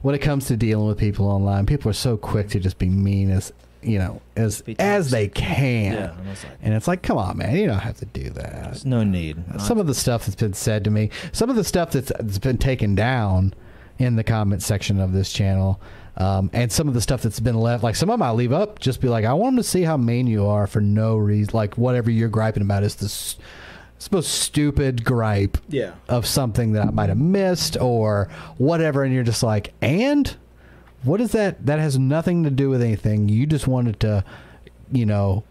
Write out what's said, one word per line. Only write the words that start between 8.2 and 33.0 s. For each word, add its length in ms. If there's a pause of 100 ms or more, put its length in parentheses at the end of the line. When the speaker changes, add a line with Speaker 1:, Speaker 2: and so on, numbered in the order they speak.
Speaker 1:
that. 360
Speaker 2:
There's 200
no 180
need. 340 (220)
Speaker 1:
Some 200
of 80
the 80
stuff 320
that's 120
been 140
said 300
to 80
me, 180 (220)
some 180
of 60
the 80
stuff 280
that's, 280
that's 180
been 220
taken 340
down 640 (420)
in 200
the 60
comment 380
section 380
of 140
this 200
channel, 460 (380)
um, 360
and 180
some 180
of 40
the 80
stuff 200
that's 180
been 200
left, 240
like, 120
some 140
of 60
'em 60
I 100
leave 200
up, 280
just 200
be 80
like, 180
"I 80
want 200
'em 40
to 60
see 200
how 120
mean 320
you 180
are 220
for 140
no 340
reason." 380
Like, 240
whatever 340
you're 180
griping 340
about 200
is 120
the 100
s-, 320 (580)
it's 160
most 180
stupid 760
gripe 520 (120)
Speaker 2:
Yeah. 220 (180)
Speaker 1:
of 180
something 460
that 120
I 60
might 180
have 80
missed 640
or 480 (300)
whatever, 460
and 100
you're 100
just 200
like, 380
"And 540 (680)
what 180
is 100
that? 340
That 140
has 180
nothing 460
to 60
do 200
with 120
anything. 480